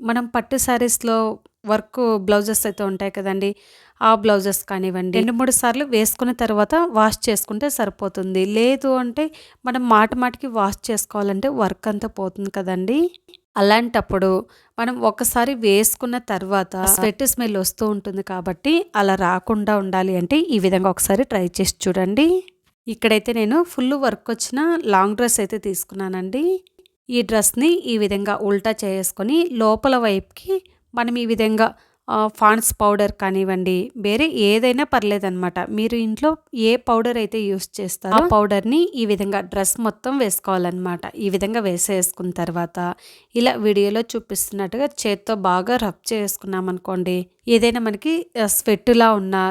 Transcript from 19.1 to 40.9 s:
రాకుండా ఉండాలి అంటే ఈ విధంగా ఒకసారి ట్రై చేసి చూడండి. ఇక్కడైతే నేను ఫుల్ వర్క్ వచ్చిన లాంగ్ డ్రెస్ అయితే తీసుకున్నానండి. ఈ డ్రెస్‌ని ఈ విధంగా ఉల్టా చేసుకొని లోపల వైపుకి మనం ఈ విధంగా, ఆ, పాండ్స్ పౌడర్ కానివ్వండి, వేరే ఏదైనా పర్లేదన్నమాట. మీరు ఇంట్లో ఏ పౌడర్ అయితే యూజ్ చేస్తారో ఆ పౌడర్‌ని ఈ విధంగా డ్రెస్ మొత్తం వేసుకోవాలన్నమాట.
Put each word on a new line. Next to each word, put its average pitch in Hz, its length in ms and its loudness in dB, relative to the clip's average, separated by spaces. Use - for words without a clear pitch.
రాకుండా 208 580 0
ఉండాలి 190 380 0
అంటే 180 320 2
ఈ 233 120 2
విధంగా 185 300 2
ఒకసారి 202 360 0
ట్రై 190 240 -2
చేసి - 300 -2
చూడండి. 190 480 2
ఇక్కడైతే 220 460 0
నేను 220 300 2
ఫుల్ 269 340 -2
వర్క్ 240 320 -2
వచ్చిన - 320 -4
లాంగ్ 202 320 2
డ్రెస్ 233 220 0
అయితే 214 200 -4
తీసుకున్నానండి. 190 840 -6
ఈ 240 120 0
డ్రెస్‌ని 226 480 2
ఈ 233 120 -2
విధంగా 202 440 0
ఉల్టా 202 360 0
చేసుకొని 190 600 -2
లోపల 226 440 2
వైపుకి 220 560 -2
మనం 240 240 -2
ఈ 240 80 -2
విధంగా, 220 420 2
ఆ, 220 100 -2
పాండ్స్ 220 400 4
పౌడర్ 208 400 2
కానివ్వండి, 190 640 0
వేరే 220 300 0
ఏదైనా 240 440 2
పర్లేదన్నమాట. 196 720 -2
మీరు 220 280 -2
ఇంట్లో 226 320 0
ఏ 220 120 4
పౌడర్ 240 360 0
అయితే 220 240 -4
యూజ్ 196 320 -4
చేస్తారో 190 420 -4
ఆ 330 140 4
పౌడర్‌ని 208 520 2
ఈ 226 100 0
విధంగా 202 360 0
డ్రెస్ 190 380 -2
మొత్తం 226 380 -2
వేసుకోవాలన్నమాట. 180 840 -2